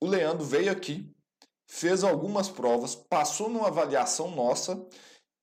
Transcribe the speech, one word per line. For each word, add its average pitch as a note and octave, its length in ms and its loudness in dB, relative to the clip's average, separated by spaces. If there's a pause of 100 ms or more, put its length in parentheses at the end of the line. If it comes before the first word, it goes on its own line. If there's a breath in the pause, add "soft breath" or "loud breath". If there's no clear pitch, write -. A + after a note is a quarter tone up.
o D#3 40 -2
Leandro E3+ 380 2
veio D3 260 2
aqui, - 440 -6 (540)
fez F3+ 340 2
algumas F#3+ 460 0
provas, A#2+ 460 0
passou E3 540 -2
numa A3+ 200 0
avaliação D3 600 0
nossa D3 540 -2 (580 loud breath)